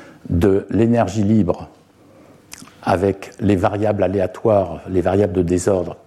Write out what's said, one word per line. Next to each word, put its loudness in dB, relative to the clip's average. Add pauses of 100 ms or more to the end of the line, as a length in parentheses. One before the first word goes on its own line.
(300)
de 2
l'énergie 0
libre 0 (1120)
avec -2
les 2
variables 0
aléatoires, 0
les 0
variables 0
de 2
désordre -2